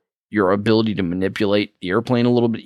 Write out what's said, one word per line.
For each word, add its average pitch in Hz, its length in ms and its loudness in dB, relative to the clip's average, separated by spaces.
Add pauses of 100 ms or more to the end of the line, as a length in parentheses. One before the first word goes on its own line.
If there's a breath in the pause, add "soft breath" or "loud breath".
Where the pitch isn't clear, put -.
(300)
your 101 220 2
ability 110 440 2
to 98 80 -2
manipulate 98 760 -2
the 90 120 -8
airplane 120 340 0
a 123 40 2
little 120 200 2
bit 107 160 -4